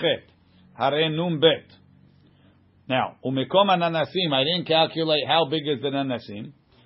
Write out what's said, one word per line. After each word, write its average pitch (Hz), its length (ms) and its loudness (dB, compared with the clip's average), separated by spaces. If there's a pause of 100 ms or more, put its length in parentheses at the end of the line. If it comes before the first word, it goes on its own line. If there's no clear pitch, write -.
ח', 160 40 -2 (720)
הרי 143 320 0
נון 160 320 -2
בית. - 320 2 (1160)
Now, 127 360 -2
ומקום 135 460 2
הננסים, 170 640 0
I 135 120 2
didn't 165 220 -2
calculate 160 600 2
how 156 240 4
big 147 160 -4
is 139 160 -2
the 139 80 -4
ננסים. 131 600 -6 (360)